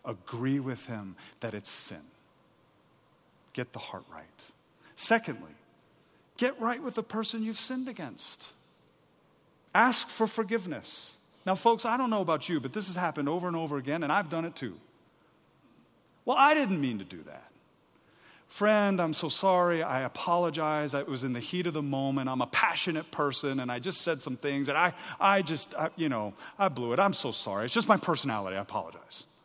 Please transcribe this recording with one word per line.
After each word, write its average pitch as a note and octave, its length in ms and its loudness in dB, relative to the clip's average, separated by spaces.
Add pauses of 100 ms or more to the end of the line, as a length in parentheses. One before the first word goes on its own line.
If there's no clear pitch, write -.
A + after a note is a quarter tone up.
Agree B2 540 -2
with B2+ 280 -6
him G2+ 280 -10 (240)
that A2+ 160 -8
it's G2+ 160 -6
sin. - 400 -6 (1400)
Get B2+ 220 -6
the B2 40 -10
heart F#2 320 -12
right. - 340 -20 (520)
Secondly, C#3 580 0 (840)
get B3 240 0
right A3+ 220 0
with B3+ 140 -6
the A3 80 -2
person A3 400 -4
you've A3 160 -4
sinned C4 260 -4
against. - 680 -10 (1200)
Ask A#3 360 4
for - 180 0
forgiveness. F#3+ 880 -6 (320)
Now, F#3+ 80 2
folks, A3+ 320 2
I A3+ 100 2
don't B3+ 140 0
know G#3+ 100 2
about D#3+ 280 0
you, E3+ 120 0
but C3 120 -6
this G3+ 160 -4
has F3+ 80 -6
happened D3+ 320 0
over F3 180 0
and E3+ 100 0
over D3+ 220 -2
again, C#3+ 240 -2
and D3 100 0
I've F#3 160 2
done E3 160 -2
it E3+ 120 -8
too. G#2 220 -8 (1500)
"Well, A#3+ 120 2
I C#4+ 180 8
didn't G3+ 260 2
mean B2 180 0
to G2 60 -8
do F2+ 180 -14
that." C#2+ 300 -18 (960)
"Friend, G3+ 520 4
I'm D#3+ 140 2
so E3 140 -2
sorry. F3 520 4
I C3 200 0
apologize. D#3 920 0
I C#3 120 0
was C3 180 -4
in C3 120 -2
the A#2+ 60 -2
heat F3 280 -2
of E3+ 40 -2
the D3+ 100 -2
moment. C3+ 460 0
I'm C3 140 0
a B2 60 0
passionate E3 640 0
person, C#3 480 0
and B2 100 -4
I B2 80 -2
just D#3 240 -2
said D#3+ 200 0
some C3 140 -6
things, C#3 320 0
and C#3+ 80 2
I, F3 160 6 (280)
I G3 220 6
just, D#3 340 -4
I, D#3 180 0
you D#3+ 140 0
know, G#2+ 260 -2 (240)
I G3 100 4
blew B2 240 -2
it. C3 60 4
I'm G3 160 6
so - 160 -2
sorry. G#2 340 -2
It's B2+ 100 -4
just A3+ 140 2
my G#3+ 80 8
personality. G#2+ 600 -2
I G2 40 -2
apologize." F2+ 640 -8 (200)